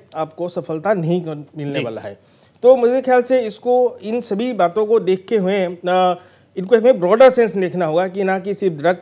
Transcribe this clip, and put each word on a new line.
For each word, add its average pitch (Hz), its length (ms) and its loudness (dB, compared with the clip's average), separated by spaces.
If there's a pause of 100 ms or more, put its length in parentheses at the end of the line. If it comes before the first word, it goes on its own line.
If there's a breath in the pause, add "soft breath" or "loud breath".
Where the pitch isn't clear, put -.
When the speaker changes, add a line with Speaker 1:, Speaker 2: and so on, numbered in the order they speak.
(160)
Speaker 1:
आपको 160 320 -8
सफलता 170 460 -6
नहीं 175 260 -2
कर-, 151 380 -12
मिलने 143 200 -8
Speaker 2:
जी। 147 60 -4
Speaker 1:
वाला 110 160 -10
है। 104 180 -14 (440 soft breath)
तो 254 140 8
मेरे 240 260 0
ख्याल 254 200 2
से 254 180 0
इसको 240 640 -2
इन 220 180 -6
सभी 226 320 -4
बातों 190 340 0
को 220 140 2
देख 185 280 -2
के 233 80 0
हुए, 196 280 -2
अ, 175 140 -8 (800 loud breath)
इनको 190 200 2
हमें 226 220 4
ब्रॉडर 220 320 6
सेंस 226 260 0
देखना 180 300 -2
होगा 170 220 0
कि 190 160 -4
ना 190 140 0
कि 190 160 -6
सिर्फ 180 220 -2
ड्रग 170 260 0